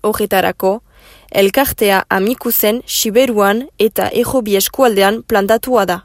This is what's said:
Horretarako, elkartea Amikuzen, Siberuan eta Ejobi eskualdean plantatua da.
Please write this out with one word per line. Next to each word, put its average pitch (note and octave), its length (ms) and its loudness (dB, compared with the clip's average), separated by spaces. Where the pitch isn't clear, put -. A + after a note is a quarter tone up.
Horretarako, G3 760 -2
elkartea G3 720 0
Amikuzen, A3+ 720 -2
Siberuan G#3+ 800 0
eta G3+ 320 0
Ejobi A#3 420 -2
eskualdean G#3 720 0
plantatua A3 640 2
da. F3+ 160 -2